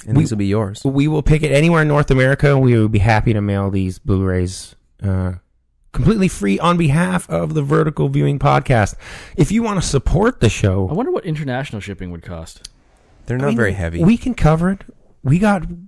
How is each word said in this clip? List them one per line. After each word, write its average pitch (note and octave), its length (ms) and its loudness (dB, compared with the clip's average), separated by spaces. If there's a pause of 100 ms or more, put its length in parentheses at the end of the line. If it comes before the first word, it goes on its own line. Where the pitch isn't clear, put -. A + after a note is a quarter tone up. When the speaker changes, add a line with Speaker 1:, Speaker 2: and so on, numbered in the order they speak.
Speaker 1:
And B2+ 100 0
Speaker 2:
we, D#3+ 60 4
Speaker 1:
these D3+ 80 0
will G#2+ 80 -4
be G2+ 80 0
yours. G2+ 360 -2
Speaker 2:
we C#3 260 0
will D3+ 140 -2
pick D3+ 200 4
it C#3+ 100 0
anywhere D#3+ 300 4
in D3+ 60 2
North D3 220 2
America. C3+ 480 4
We B2 200 4
would A2 120 2
be G#2+ 100 2
happy G#2+ 340 2
to G#2 80 0
mail G2 280 -2
these F#2+ 280 -2
Blu-rays, F#2 760 -2 (280)
uh, F#2 300 -2 (600)
completely F#3 360 2
free G3 300 -2
on F3 200 0
behalf F3 500 0
of E3 240 -4
the D#3 80 -2
Vertical D3+ 480 0
Viewing C#3+ 300 0
Podcast. C3+ 560 2 (420)
If F3+ 160 2
you A3+ 100 2
wanna G#3 200 -2
support F#3 580 0
the A2 80 4
show, F#2+ 400 0
Speaker 3:
I C#3+ 60 -4
wonder B3+ 180 -2
what - 140 -4
international C#3 560 -6
shipping F#2 300 -12
would E2 100 -14
cost. - 480 -14 (560)
Speaker 1:
They're A#2+ 100 -4
Speaker 2:
I B2+ 60 -4
Speaker 1:
not C#3 60 0
Speaker 2:
mean, A#3 100 0
Speaker 1:
very G2+ 160 0
heavy. E2+ 280 -4
Speaker 2:
we G#3+ 140 4
can B3 160 -4
cover E3 380 2
it. G3 140 -8 (380)
We C#3 160 2
got, G3 280 0 (220)